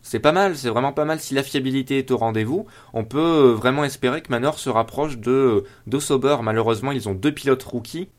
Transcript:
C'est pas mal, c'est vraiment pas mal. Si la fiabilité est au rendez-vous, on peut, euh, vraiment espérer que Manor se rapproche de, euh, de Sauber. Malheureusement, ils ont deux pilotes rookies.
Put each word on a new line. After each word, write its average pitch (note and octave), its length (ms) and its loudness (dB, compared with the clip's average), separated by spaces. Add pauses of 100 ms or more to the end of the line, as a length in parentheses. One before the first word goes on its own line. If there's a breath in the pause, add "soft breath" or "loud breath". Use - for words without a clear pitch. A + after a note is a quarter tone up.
C'est - 180 -6
pas D3 120 4
mal, F#3 240 2
c'est B2+ 120 -4
vraiment B2 240 0
pas D3+ 120 -2
mal. D#3 140 -2
Si - 160 -8
la C#3 80 0
fiabilité C3+ 560 -2
est C3 140 -2
au A#2+ 60 2
rendez-vous, A2+ 480 -2 (260 loud breath)
on A2+ 120 -4
peut, A#2 140 -4
euh, D3+ 360 6
vraiment B2+ 280 0
espérer C#3 400 -2
que - 80 -16
Manor C3 260 0
se - 140 -6
rapproche A#2+ 480 -2
de, A2+ 140 0
euh, B2 320 4 (240 loud breath)
de B2+ 100 -2
Sauber. C#3 460 2
Malheureusement, A2 480 0
ils A2 160 -6
ont G2 60 -2
deux C3+ 180 0
pilotes C3+ 320 0
rookies. C#3+ 440 -10 (100)